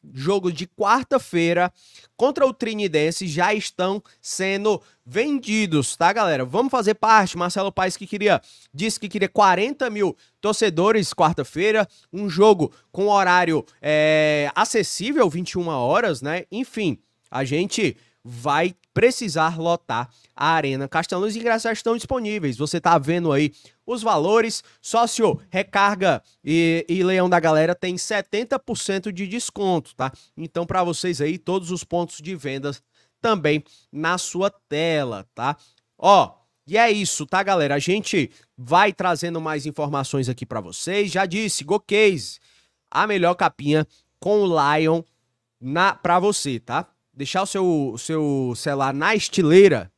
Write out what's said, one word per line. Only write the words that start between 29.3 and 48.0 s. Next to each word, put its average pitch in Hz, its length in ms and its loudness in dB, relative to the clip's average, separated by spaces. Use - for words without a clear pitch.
tá? 131 160 -4
Então, 165 300 -6
pra 185 180 -2
vocês 175 380 -4
aí, 160 160 -2
todos 175 320 -6
os 180 140 -6
pontos 170 340 -6
de 175 180 -12
venda 135 400 -8
também 156 420 0
na 165 260 -2
sua 185 320 -4
tela, 143 840 -4
tá? 131 200 -4
Ó, 175 380 4
e 190 140 0
é 233 100 4
isso, 196 380 -2
tá, 190 160 0
galera? 160 320 2
A 147 40 0
gente 180 520 -2
vai 170 340 2
trazendo 170 480 -4
mais 156 280 -6
informações 143 640 -4
aqui 123 180 -8
pra 117 120 -8
vocês. 180 520 -4
Já 190 160 0
disse, 190 360 -4
Go 185 160 -2
Case, 196 600 0
a 170 160 0
melhor 180 300 2
capinha 151 500 0
com 208 220 2
o 196 60 2
Lion 160 560 2
na, 165 320 0
pra 175 240 0
você, 160 420 -2
tá? 143 280 -6
Deixar 143 260 -4
o - 20 -4
seu, 165 480 0
o 120 40 -12
seu 143 600 -2